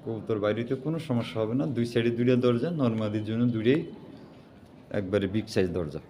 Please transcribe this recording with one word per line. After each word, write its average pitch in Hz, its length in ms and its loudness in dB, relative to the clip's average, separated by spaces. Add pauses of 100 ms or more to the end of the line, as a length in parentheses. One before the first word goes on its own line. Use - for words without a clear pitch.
কবুতর 110 400 -4
বাইরেতে 117 300 0 (100)
কোনো 160 140 -2 (100)
সমস্যা 117 340 -2
হবে 110 180 0
না। 156 40 0 (120)
দুই 117 140 2
সাইডে 117 280 2
দুইটা 123 260 4
দরজা, 123 240 2 (120)
নরমাদির 110 480 0
জন্য 113 140 0 (120)
দুইটাই 120 260 4 (1160)
একবারে 98 360 0
বিগ 104 200 -2
সাইজ 95 220 4
দরজা। 78 340 -4